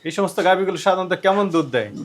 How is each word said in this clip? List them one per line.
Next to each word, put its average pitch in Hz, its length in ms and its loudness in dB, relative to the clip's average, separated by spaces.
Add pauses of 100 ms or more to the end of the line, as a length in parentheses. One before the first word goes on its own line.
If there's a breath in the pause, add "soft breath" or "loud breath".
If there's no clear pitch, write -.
এই 160 60 -8
সমস্ত 196 300 -2
গাভীগুলো 185 360 2
সাধারণত 185 360 0
কেমন 196 360 2
দুধ 165 180 0
দেয়? 117 240 -2 (140)